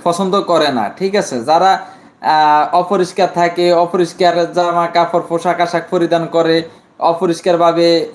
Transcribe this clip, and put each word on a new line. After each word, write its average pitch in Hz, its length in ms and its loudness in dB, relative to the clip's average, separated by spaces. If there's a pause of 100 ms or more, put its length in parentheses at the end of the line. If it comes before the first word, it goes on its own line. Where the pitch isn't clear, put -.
পছন্দ 185 360 0
করে 156 320 0
না, 110 160 -2
ঠিক 190 260 -6
আছে। 131 300 -4
যারা, 175 420 2 (340)
আহ, 151 540 2
অপরিষ্কার 180 600 0
থাকে, 175 380 0
অপরিষ্কার 170 800 0
জামা 170 340 0
কাপড় 170 420 0
পোশাক 170 320 -2
আশাক 170 300 -2
পরিধান 170 360 0
করে, 160 420 0 (300)
অপরিষ্কারভাবে, 170 1160 0